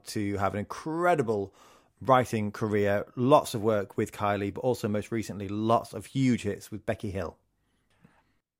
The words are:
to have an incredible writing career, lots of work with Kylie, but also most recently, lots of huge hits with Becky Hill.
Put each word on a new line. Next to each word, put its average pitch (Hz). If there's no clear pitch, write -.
to 101
have 95
an 104
incredible 143
writing 113
career, 104
lots 135
of 113
work 104
with 107
Kylie, 101
but -
also 123
most 104
recently, 104
lots 110
of 104
huge 127
hits -
with 101
Becky 110
Hill. 85